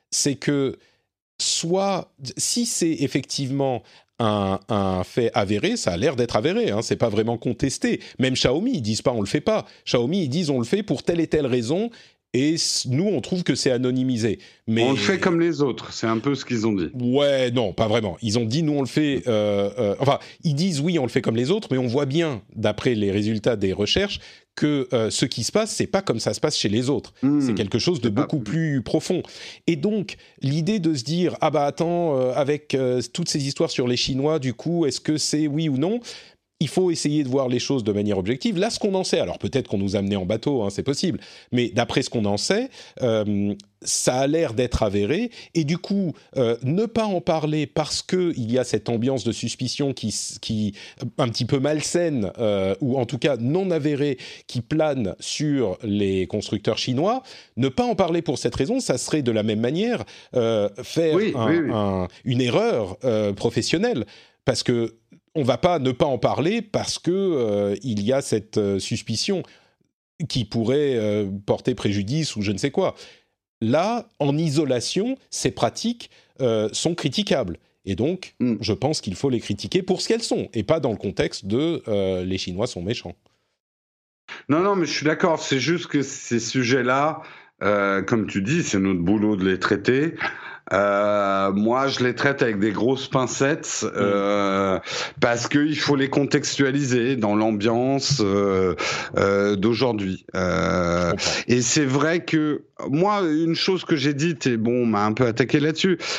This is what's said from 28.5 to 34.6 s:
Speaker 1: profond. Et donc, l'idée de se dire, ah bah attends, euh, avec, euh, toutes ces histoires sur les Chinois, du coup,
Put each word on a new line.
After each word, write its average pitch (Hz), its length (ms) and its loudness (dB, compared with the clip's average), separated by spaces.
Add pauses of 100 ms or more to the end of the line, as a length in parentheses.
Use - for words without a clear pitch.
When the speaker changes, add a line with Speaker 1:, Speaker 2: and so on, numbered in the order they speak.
Speaker 1:
profond. 160 400 -2 (440)
Et 170 100 2
donc, 196 400 -2 (260)
l'idée 160 360 0
de 165 140 0
se 127 120 -4
dire, 160 360 0
ah 160 100 2
bah 143 140 2
attends, 165 540 0
euh, 127 160 0
avec, 147 400 -2
euh, 127 260 2 (140)
toutes 170 160 -4
ces 143 160 0
histoires 143 240 0
sur 127 180 0
les 123 80 2
Chinois, 143 440 0
du 131 120 -2
coup, 165 320 0